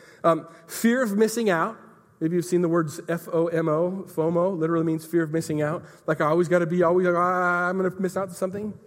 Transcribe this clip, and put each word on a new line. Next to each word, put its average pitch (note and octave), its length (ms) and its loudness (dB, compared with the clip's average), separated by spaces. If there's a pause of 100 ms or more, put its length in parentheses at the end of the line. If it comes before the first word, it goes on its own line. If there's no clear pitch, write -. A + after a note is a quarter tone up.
(240)
Um, E3 240 2 (180)
fear A#3+ 360 2
of G3+ 140 -2
missing A3 340 2
out. F3 260 0 (420)
Maybe D#3+ 180 0
you've E3+ 80 0
seen F3 180 0
the E3+ 60 2
words E3 400 0
F E3+ 240 -6
O E3 160 0
M D#3+ 200 -2
O. F3+ 400 -2
fomo E3+ 480 0
literally E3 280 0
means D#3+ 200 -2
fear E3+ 180 0
of D#3 100 -4
missing D#3+ 280 -2
out. D3+ 240 -4 (220)
Like, D#3 140 0
I D#3 60 2
always D#3+ 220 2
gotta F3 180 4
be, F3 160 2
always, F3+ 260 4
ah, F3 600 2
I'm F#3 80 -2
gonna F#3 220 0
miss F#3+ 180 -4
out F#3+ 120 -4
on F3+ 60 -16
something. G3+ 380 -6 (140)